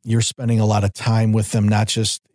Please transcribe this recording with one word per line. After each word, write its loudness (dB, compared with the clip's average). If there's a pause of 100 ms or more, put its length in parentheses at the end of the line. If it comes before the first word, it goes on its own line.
you're 0
spending -2
a 2
lot 2
of -2
time 0
with 0
them, 2
not 2
just -4 (140)